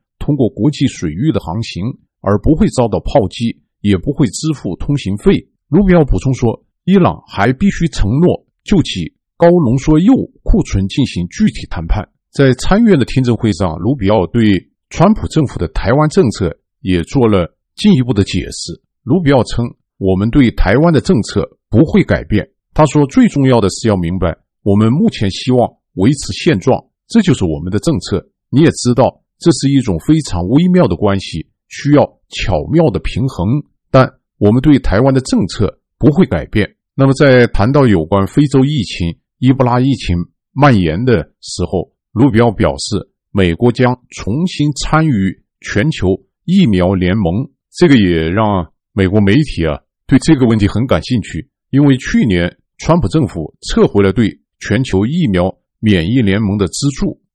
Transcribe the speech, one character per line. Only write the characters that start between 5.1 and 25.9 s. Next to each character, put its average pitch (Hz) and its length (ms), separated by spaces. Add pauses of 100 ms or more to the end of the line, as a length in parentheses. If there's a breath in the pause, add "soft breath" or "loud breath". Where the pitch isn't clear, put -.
费。 - 300 (200)
卢 185 160
比 185 100
奥 170 80
补 147 160
充 135 140
说， 120 320 (200)
伊 185 120
朗 113 300
还 101 260
必 160 180
须 170 180
承 101 220 (100)
诺 165 260 (180)
就 185 180
其 85 300 (240)
高 170 140
浓 143 280
缩 156 220
铀 196 300 (120)
库 196 200
存 95 260
进 110 180
行 87 220
具 - 180
体 - 240
谈 82 160
判。 95 200 (260)
在 135 220
参 202 300
院 202 140
的 117 60
听 - 180
证 120 140
会 107 160
上， 87 260
卢 104 160
比 98 160
奥 104 160
对 107 440 (200)
川 190 240
普 - 140
政 - 180
府 - 120
的 85 100
台 - 240
湾 151 160
政 151 220
策 90 240 (260)
也 92 240
做 120 240
了 92 280 (200)
进 208 180
一 131 80
步 120 100
的 101 120
解 92 260
释。 - 320 (220)
卢 160 180
比 139 100
奥 127 120
称， - 200 (320)
我 95 200
们 101 120
对 120 220
台 95 320
湾 170 100
的 135 80
政 143 220
策 - 360 (120)
不 113 140
会 180 180
改 - 220
变。 - 220 (280)
他 151 120
说， 147 200
最 247 220
重 139 180
要 123 140
的 101 100
是 - 180
要 104 80
明 90 220
白， 85 180 (260)
我 101 120
们 107 180
目 190 160
前 101 220
希 - 200
望 123 160 (280)